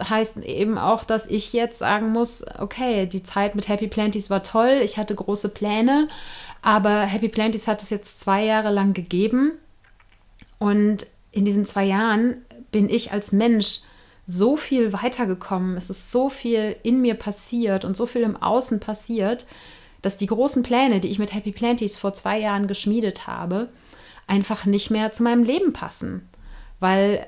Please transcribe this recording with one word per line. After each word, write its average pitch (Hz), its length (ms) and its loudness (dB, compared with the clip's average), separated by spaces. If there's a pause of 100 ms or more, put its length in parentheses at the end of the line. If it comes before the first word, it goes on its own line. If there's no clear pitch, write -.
heißt 220 280 0
eben 208 420 -2
auch, 208 240 2
dass 220 240 -2
ich 208 260 -4
jetzt 233 260 -2
sagen 214 340 0
muss, 233 320 0 (160)
okay, 214 460 -2
die 185 180 -6
Zeit 202 320 -2
mit 202 100 -4
Happy 208 220 -2
Planties 214 420 -2
war 196 140 0
toll, 254 360 4
ich 208 160 0
hatte 214 200 -4
große 202 320 -2
Pläne, 226 580 2 (540)
aber 208 400 4
Happy 202 280 0
Planties 220 380 0
hat 208 160 -2
es - 80 -8
jetzt - 300 -4
zwei 202 240 2
Jahre 214 260 2
lang 202 240 4
gegeben. 214 580 2 (1080)
Und 208 480 2 (240)
in 202 120 2
diesen 202 200 2
zwei 196 200 -2
Jahren 220 520 2 (360)
bin 202 160 4
ich 233 240 0
als 202 200 -4
Mensch 214 480 4 (460)
so 196 300 2
viel 240 380 0
weitergekommen, 185 840 -2
es 180 140 -8
ist - 200 -4
so 262 200 2
viel 220 520 -2
in 247 200 2
mir 233 120 2
passiert 208 720 -2
und 185 120 -2
so 240 100 -2
viel 240 160 -2
im 220 120 0
Außen 226 460 0
passiert, 220 680 -4 (540)
dass 196 160 -2
die 196 100 -4
großen 240 360 2
Pläne, 240 360 4
die 180 100 -2
ich 190 100 -4
mit 208 160 -2
Happy 208 180 -6
Planties 233 460 -2
vor 196 160 -4
zwei 202 260 -4
Jahren 202 260 0
geschmiedet 202 600 -2
habe, 190 420 -4 (580)
einfach 196 380 0
nicht 202 260 0
mehr 214 220 0
zu - 100 -2
meinem 240 220 6
Leben 320 300 2
passen, - 540 -6 (520)
weil 196 480 2